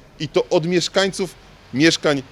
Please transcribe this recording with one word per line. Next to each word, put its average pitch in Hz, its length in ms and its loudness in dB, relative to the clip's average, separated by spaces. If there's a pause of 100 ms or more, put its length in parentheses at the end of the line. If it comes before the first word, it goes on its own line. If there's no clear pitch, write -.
(200)
I 156 80 -6
to - 200 -2
od 165 180 0
mieszkańców 185 680 -2 (400)
mieszkań 151 580 2